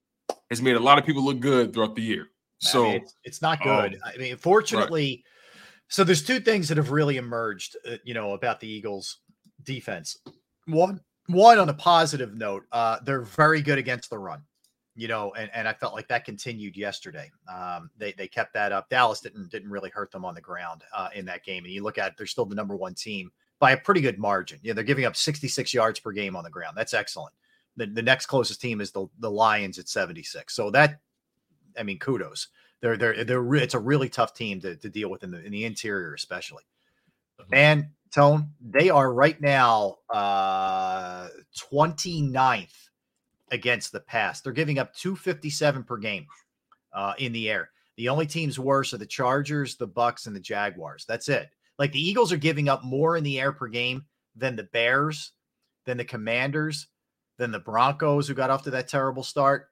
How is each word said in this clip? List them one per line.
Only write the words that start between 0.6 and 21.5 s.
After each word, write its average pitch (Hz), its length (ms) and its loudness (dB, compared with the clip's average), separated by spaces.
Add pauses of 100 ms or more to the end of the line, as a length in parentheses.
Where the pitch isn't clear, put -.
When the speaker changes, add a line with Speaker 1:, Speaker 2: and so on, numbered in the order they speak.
Speaker 1:
made 127 140 4
a 117 40 4
lot 139 180 8
of 143 80 4
people 139 180 2
look 135 160 0
good 127 320 4
throughout 110 240 0
the 117 60 -6
year. 101 220 -2
Speaker 2:
I - 440 -8
Speaker 1:
So, 123 180 4
Speaker 2:
mean, 107 100 2
it's, - 280 -8
it's - 200 -16
not 160 180 0
good. 107 320 0
Speaker 1:
um, 92 100 -16
Speaker 2:
I 113 140 -12
mean, 127 200 -8
fortunately, 175 840 2
Speaker 1:
right. - 0 - (640)
Speaker 2:
so 190 140 4
there's 170 200 4
two 254 160 2
things 208 300 2
that 156 80 0
have 139 120 2
really 143 280 2
emerged, 117 600 -6 (100)
uh, 117 160 -8
you 120 120 -10
know, 104 180 -4
about 110 260 -2
the 113 80 -14
Eagles 104 500 -10 (460)
defense. 113 540 -10 (480)
One, 180 360 2 (260)
one 208 320 10
on 175 100 6
a 143 40 2
positive 151 640 2
note, 104 360 -6
uh, 113 340 0
they're 135 160 -2
very 151 400 2
good 139 160 0
against 123 320 -6
the 113 80 -10
run. 85 240 -12 (540)
You 113 120 -10
know, 107 260 -4
and, 107 200 -8
and 113 140 -4
I 110 60 -2
felt 120 200 -6
like 107 160 -10
that 120 160 -2
continued 104 500 -12
yesterday. 92 560 -10 (160)
Um, 90 500 -10
they, 104 140 -8
they 95 160 -10
kept - 260 -6
that 104 200 -2
up. 98 160 -4
Dallas 120 320 2
didn't, 98 280 -16
didn't 104 200 -12
really 98 200 -8
hurt 101 220 -10
them 92 140 -12
on 87 100 -10
the 82 60 -18
ground, 85 420 -12 (100)
uh, 95 220 -6
in 95 100 -10
that 90 200 -12
game. 92 180 -10